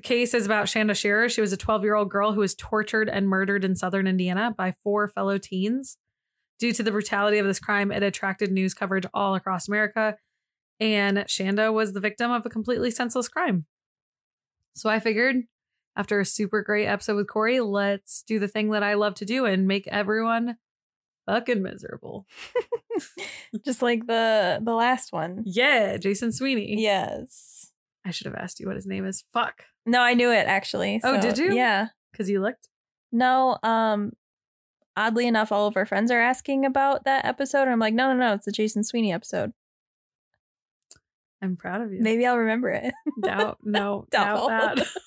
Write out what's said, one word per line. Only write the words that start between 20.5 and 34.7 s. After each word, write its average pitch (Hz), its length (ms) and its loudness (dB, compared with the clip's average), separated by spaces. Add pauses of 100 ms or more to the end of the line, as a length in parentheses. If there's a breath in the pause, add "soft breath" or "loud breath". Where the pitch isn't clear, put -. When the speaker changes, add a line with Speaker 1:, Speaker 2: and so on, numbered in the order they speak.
Speaker 1:
fucking 220 360 0
miserable. - 640 -12 (680 loud breath)
Speaker 2:
<laughs> - 680 -10
Just 254 180 -2
like 240 240 0
the, 220 560 2
the 226 120 -2
last 247 380 0
one. 180 340 -6
Speaker 1:
Yeah, 220 500 2
Jason 202 360 -2
Sweeney. 226 480 -2
Speaker 2:
Yes. - 920 -4 (320)
Speaker 1:
I 190 60 -8
should - 160 -8
have - 80 -10
asked - 260 -10
you - 60 -10
what 190 100 -6
his 196 100 -12
name 190 200 -6
is. 190 260 -8
Fuck. - 320 -4 (220)
Speaker 2:
No, 247 160 4
I 240 120 6
knew 240 160 4
it, 214 160 4
actually. 196 560 -2
Speaker 1:
Oh, 262 140 2
Speaker 2:
So, 196 40 2
Speaker 1:
did 220 180 2
you? 339 160 2
Speaker 2:
yeah. 226 340 2 (260)
Speaker 1:
'Cause 196 140 -4
you 196 140 2
looked? 233 260 -6 (440)
Speaker 2:
No, 254 500 4
um, 220 500 2 (840)